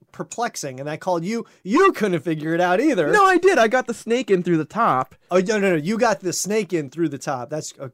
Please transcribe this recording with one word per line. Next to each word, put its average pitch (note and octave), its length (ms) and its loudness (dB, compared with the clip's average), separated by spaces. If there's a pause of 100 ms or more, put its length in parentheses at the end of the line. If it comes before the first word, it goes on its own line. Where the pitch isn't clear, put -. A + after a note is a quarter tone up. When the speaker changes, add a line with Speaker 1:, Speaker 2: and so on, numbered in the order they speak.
(100)
Speaker 1:
perplexing. D3+ 680 -10
And D3 80 -8
I D#3 80 -6
called E3+ 260 -2
you. A3+ 220 -4 (200)
You A3 280 4
couldn't F3+ 280 -2
figure D#3+ 340 -4
it F3 80 2
out F3+ 180 2
either. C#4+ 320 2
Speaker 2:
No, G4+ 140 6
I F#4 100 4
did. F4+ 220 4
I A3+ 100 4
got B3+ 180 0
the A#3+ 60 -6
snake A#3 380 -4
in F#3 120 2
through E3+ 140 2
the D#3 80 0
top. D#3+ 500 0 (160)
Speaker 1:
Oh, F3+ 100 2
no, G#3+ 180 0
no, G3 140 2
no. E3+ 40 2
You F#3 220 -2
got A3 220 2
the F3 120 -4
snake G3 400 -4
in D3+ 160 -4
through D#3+ 220 -4
the C#3 80 -8
top. B2 320 -8
That's, D3+ 280 -8
uh, C3+ 140 -12